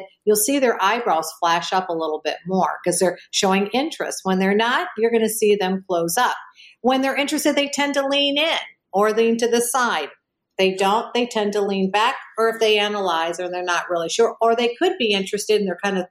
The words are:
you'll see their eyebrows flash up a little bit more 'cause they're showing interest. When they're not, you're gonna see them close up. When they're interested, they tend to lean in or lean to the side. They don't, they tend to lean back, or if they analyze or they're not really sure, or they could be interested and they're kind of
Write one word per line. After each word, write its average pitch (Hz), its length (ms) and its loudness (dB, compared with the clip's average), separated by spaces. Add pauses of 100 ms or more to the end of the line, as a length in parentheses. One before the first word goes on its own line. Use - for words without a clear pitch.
(240)
you'll 214 140 4
see 277 220 2
their 240 220 0
eyebrows 190 480 0 (120)
flash 170 320 0
up 185 160 0
a 170 40 -4
little 156 300 -4
bit 151 140 -4 (100)
more 185 380 0
'cause 170 140 0
they're 175 180 2 (140)
showing 196 420 2
interest. 247 500 -4
When 190 160 2
they're 190 160 2
not, 240 320 0 (100)
you're 226 140 0
gonna 220 160 2
see 208 300 2
them 190 280 -2
close 170 320 -2
up. 226 200 0 (420)
When 262 220 2
they're 269 160 0
interested, 285 400 0
they 285 100 0
tend 285 280 -2
to 277 120 0
lean 285 300 0
in 302 200 0 (360)
or 208 180 4
lean 226 280 2
to 240 100 0
the 233 100 2
side. 226 480 -2 (500)
They 190 160 2
don't, 202 400 0
they 240 120 0
tend 214 260 -2
to 208 100 0
lean 190 300 0
back, 220 240 2 (220)
or 226 100 2
if 226 140 -2
they 214 180 4
analyze 180 600 -2
or 180 80 -6
they're 180 120 -6
not 175 280 -2
really 170 180 -2
sure, 226 320 0
or 233 160 4
they 240 200 0
could 370 220 0
be 226 140 0
interested 202 480 0
and 196 80 -2
they're 175 160 -4
kind 196 140 0
of 180 140 -2